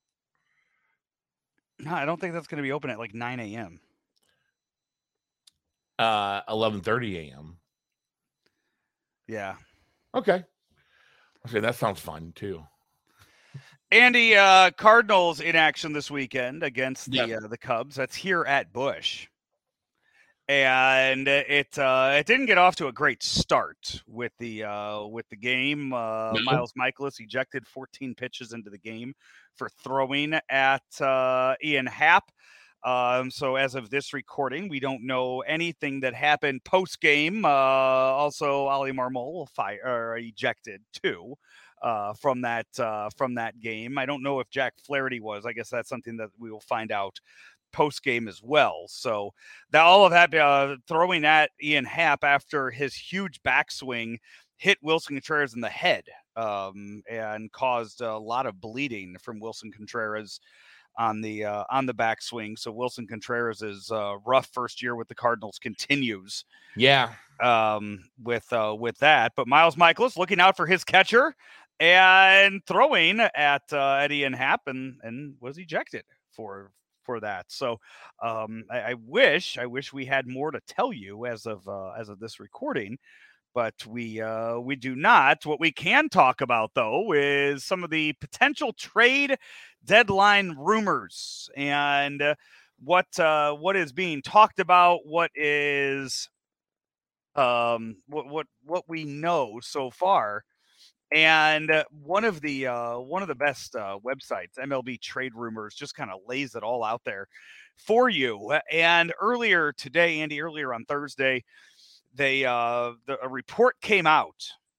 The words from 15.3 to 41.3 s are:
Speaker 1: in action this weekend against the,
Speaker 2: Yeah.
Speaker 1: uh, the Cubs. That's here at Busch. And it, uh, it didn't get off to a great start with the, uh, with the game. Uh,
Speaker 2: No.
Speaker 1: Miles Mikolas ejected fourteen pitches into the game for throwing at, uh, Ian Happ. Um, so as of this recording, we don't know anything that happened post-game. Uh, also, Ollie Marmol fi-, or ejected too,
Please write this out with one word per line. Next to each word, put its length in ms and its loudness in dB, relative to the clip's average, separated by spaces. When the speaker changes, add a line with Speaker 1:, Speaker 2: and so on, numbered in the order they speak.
Speaker 1:
in 160 0
action 380 2
this 160 -6
weekend 540 -6
against 480 -6
the, 60 -2
Speaker 2:
Yeah. 200 -2
Speaker 1:
uh, 100 -10
the 120 -10
Cubs. 360 -6
That's 200 -6
here 280 -2
at 300 -2
Busch. 540 -6
And 800 4
it, 500 0
uh, 400 2
it 80 0
didn't 220 0
get 100 6
off 200 6
to 100 -4
a 40 -4
great 320 -2
start 840 -2
with 320 -10
the, 240 -10
uh, 420 -8
with 240 -14
the 80 -20
game. 560 -2
Uh, 400 -4
Speaker 2:
No. 80 0
Speaker 1:
Miles 320 -2
Mikolas 460 -6
ejected 480 -8
fourteen 480 -14
pitches 360 -12
into 200 -14
the 80 -20
game 340 -14
for 140 -10
throwing 640 -4
at, 340 2
uh, 640 0
Ian 220 0
Happ. 460 4
Um, 480 0
so 240 -4
as 200 -2
of 140 -8
this 220 -6
recording, 560 -6
we 140 -6
don't 240 -6
know 360 -2
anything 600 -6
that 120 -2
happened 520 -2
post-game. 800 2
Uh, 20 4
also, 1160 2
Ollie 260 -2
Marmol 580 -6
fi-, 360 -6
or 320 -4
ejected 640 -8
too, 460 -8